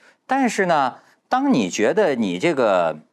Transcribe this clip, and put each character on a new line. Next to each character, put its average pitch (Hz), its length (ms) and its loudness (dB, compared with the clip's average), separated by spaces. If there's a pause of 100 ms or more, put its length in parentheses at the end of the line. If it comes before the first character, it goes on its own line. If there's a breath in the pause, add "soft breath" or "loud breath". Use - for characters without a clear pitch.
(260 soft breath)
但 262 240 0
是 196 160 -2
呢， 143 300 0 (320 loud breath)
当 269 260 0
你 107 160 0
觉 104 240 0
得 175 220 0
你 92 240 -2
这 156 160 0
个 92 420 2 (160)